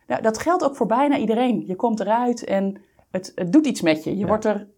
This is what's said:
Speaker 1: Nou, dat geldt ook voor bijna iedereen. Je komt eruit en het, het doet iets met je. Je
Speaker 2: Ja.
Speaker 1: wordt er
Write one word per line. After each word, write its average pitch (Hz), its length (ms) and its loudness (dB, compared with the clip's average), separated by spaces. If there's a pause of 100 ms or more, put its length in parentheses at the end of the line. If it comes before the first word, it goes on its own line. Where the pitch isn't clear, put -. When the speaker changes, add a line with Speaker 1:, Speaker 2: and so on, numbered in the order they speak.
Speaker 1:
Nou, 247 160 -2
dat 220 160 0
geldt 349 260 0
ook 277 120 -2
voor 220 100 0
bijna 277 300 2
iedereen. 226 500 0
Je 185 100 -6
komt 220 240 -2
eruit 240 440 0
en 196 360 -2 (300)
het, 185 240 -8
het 180 180 -2
doet 302 140 6
iets 233 160 -2
met 156 220 2
je. 151 60 -4
Je - 80 -2
Speaker 2:
Ja. 196 80 -2
Speaker 1:
wordt 214 180 0
er 208 220 -2 (120)